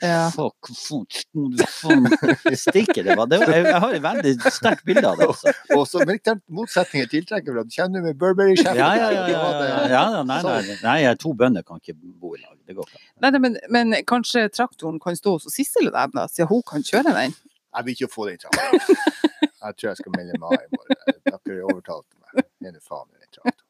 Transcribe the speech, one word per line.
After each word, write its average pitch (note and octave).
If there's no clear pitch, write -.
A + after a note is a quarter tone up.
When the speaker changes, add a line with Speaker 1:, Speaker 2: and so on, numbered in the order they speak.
Speaker 1:
Ja. E3+
Speaker 2:
Fuck, D3+
faen, B2
faen. -
Stikke A3
det -
var. -
Det D#3
var, D#3+
jeg, E3
jeg F3+
har B3
et D#3
veldig D#3+
sterkt -
bilde F#3
av F2+
det, -
altså. -
Speaker 3:
Og C#4+
så, F3
men F#3
ikke -
sant, G#3+
motsetninger E3+
tiltrekker D#3
hverandre. A#2
Kjenner F#3
du E3+
med D#3+
Burberry-sjefen? F#3+
Speaker 2:
Ja, D3
ja, A3+
ja, -
ja, F#3+
Speaker 3:
Det E3+
var D3+
det. C#3
Speaker 2:
ja. C3+
Ja, D3
ja, D#3+
nei, C3+
nei, A#2+
Speaker 3:
Sånn. G2+
Speaker 2:
nei, B2
jeg C3
er A2+
to D#3+
bønder, A#2
kan E2+
ikke E2
bo F2
i -
lag. -
Det F#2
går F#2
ikke. -
Speaker 1:
Nei, C4+
nei, C#4
men, B3
men A#3
kanskje A#3+
traktoren D#3+
kan F3
stå G3+
hos -
Sissel C#4+
og -
dem, C3+
da, A2
siden E3
hun A#3
kan D3
kjøre C4+
den? C3
Speaker 3:
Jeg A#2+
vil B2+
ikke A#2+
få G#2+
den F2+
traktoren. -
Jeg G#2+
tror G#2+
jeg F#2+
skal -
melde F2
meg -
av C4
i -
morgen. -
Dere F#2+
har -
overtalt F3+
meg. -
Det -
er D#3+
faen -
i -
den -
traktoren. -